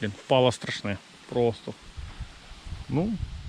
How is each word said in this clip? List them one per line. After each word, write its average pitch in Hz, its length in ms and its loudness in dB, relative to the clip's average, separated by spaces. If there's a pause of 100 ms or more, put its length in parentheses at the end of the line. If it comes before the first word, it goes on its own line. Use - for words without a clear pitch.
Блін, 104 120 -2 (120)
впала 127 280 8
страшне. - 440 -4 (320)
Просто. 117 440 0 (1160)
Ну, 170 200 0 (400)